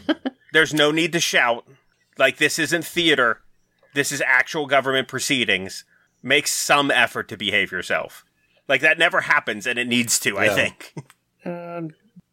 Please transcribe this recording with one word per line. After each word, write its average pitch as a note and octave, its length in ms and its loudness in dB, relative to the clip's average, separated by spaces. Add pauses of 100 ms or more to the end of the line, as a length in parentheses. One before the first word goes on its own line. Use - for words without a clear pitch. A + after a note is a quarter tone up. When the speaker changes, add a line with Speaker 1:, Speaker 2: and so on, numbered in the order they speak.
(120)
Speaker 1:
<laughs> - 420 -8
Speaker 2:
There's D3+ 200 4
no D3+ 180 4
need D#3+ 220 0
to E3+ 60 0
shout. B2 460 0 (520)
Like, C3+ 200 2
this D3+ 220 0
isn't D#3+ 260 -2
theater. C3+ 560 2 (520)
This C#3+ 180 -2
is C#3+ 140 -4
actual C3 420 0
government C3 400 0
proceedings. G#2+ 760 -2 (400)
Make C#3 240 2
some C#3+ 440 0
effort A#2 380 0
to G#2+ 80 -12
behave G2 340 0
yourself." F2+ 520 -6 (440)
Like, C3+ 140 2
that D#3 180 2
never E3+ 220 2
happens, A#2+ 440 -2
and B2 140 -2
it B2 80 -2
needs A#2+ 320 0
to, G#2 180 -2
I G2 80 2
Speaker 3:
Yeah. G#2 100 2
Speaker 2:
think. - 380 -4 (520)
Speaker 1:
Um, E3+ 440 -8 (440)